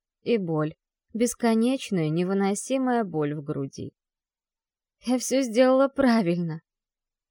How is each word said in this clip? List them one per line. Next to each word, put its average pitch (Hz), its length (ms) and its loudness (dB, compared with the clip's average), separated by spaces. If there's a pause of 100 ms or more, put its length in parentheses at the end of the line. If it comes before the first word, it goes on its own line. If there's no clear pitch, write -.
(240)
и 226 140 0
боль, 156 360 -2 (400)
бесконечная, 226 960 0
невыносимая 202 960 0
боль 156 300 -2
в 151 100 -8
груди. 139 480 -8 (1120)
Я 254 160 0
все 254 240 0
сделала 262 480 4
правильно. 175 720 0 (680)